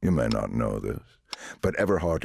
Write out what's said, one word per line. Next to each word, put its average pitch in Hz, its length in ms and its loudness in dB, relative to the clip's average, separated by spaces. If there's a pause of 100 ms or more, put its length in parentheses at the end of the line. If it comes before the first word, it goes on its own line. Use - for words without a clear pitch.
You 90 80 2
may 69 180 4
not 50 240 0
know 52 260 0
this, 50 240 -6 (580)
but 95 160 0
Everhart 85 480 2